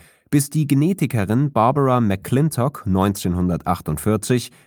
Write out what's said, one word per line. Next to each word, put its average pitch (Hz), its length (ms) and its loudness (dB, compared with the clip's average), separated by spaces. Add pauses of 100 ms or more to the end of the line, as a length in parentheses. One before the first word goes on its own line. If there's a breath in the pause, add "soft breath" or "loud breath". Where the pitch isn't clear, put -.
(300 soft breath)
bis 143 200 0
die 156 160 0
Genetikerin 139 840 0
Barbara 127 500 2
McClintock 123 840 -2
neunzehnhundertachtundvierzig 92 1600 -2 (160 soft breath)